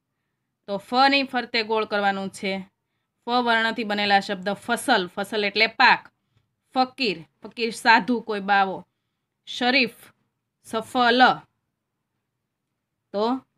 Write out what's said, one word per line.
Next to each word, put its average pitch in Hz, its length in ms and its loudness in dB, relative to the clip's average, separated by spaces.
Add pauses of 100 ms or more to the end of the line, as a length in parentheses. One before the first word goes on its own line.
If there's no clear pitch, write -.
(680)
તો 202 100 -6
ફની 269 460 2
ફરતે 240 380 -4
ગોળ 220 240 -2
કરવાનું 196 440 -2
છે. 190 220 -6 (720)
ફ 240 140 0
વર્ણથી 226 440 0
બનેલા 208 360 2
શબ્દ. 196 340 -8
ફસલ, 226 540 -2
ફસલ 208 360 -6
એટલે 208 260 0
પાક. 226 320 4 (720)
ફકીર, 254 440 -2 (180)
ફકીર 226 360 -8
સાધુ 233 480 2
કોઈ 208 200 -6
બાવો. 196 380 0 (720)
શરીફ, 247 520 -2 (680)
સફલ. 240 520 0 (1900)
તો 202 100 -2 (340)